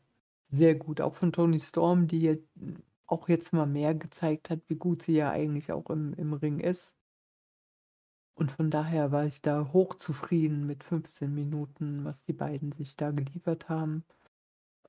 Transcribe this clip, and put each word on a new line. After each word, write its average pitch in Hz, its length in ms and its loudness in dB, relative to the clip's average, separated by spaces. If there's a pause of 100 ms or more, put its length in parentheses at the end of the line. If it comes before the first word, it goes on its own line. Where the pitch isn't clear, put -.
(520)
sehr 156 240 6
gut, - 260 -6
auch 151 140 -2
von 175 180 2
Toni 170 260 4
Storm, 170 480 4
die 165 120 0
je-, 156 240 2 (640)
auch 165 220 -4
jetzt 170 240 2
mal 156 120 4
mehr 147 300 2
gezeigt 156 540 -4
hat, 160 180 -4
wie 160 80 -2
gut 170 280 0
sie 170 100 0
ja 151 180 4
eigentlich 151 400 -2
auch - 180 -6
im, 151 240 -2
im 151 200 -4
Ring 147 260 -2
ist. - 340 -2 (1400)
Und 143 160 -2
von 156 200 0
daher 151 400 0
war 147 140 2
ich 143 160 -6
da 147 320 0
hochzufrieden 156 920 0
mit 143 180 -6
fünfzehn 151 500 -4
Minuten, 147 720 -6
was 143 200 -10
die 147 100 -4
beiden 143 380 -6
sich 139 240 -12
da 147 160 -4
geliefert 147 580 -4
haben. 160 340 -4 (840)